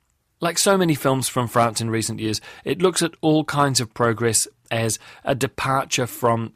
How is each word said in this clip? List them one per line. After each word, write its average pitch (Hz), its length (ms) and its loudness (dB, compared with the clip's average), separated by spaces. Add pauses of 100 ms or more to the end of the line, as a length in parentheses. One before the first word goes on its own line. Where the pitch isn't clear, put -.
(420)
Like 170 180 -2
so 196 180 4
many 175 160 4
films 135 340 0
from 123 200 -2
France 117 340 2
in 113 80 -4
recent 110 300 -4
years, 110 200 -4 (240)
it 139 200 -2
looks 185 180 2
at 165 200 -4
all 156 220 4
kinds 143 380 0
of 113 140 -10
progress 117 520 0 (220)
as 113 300 -2 (260)
a 135 80 0
departure 135 720 -2
from 117 500 0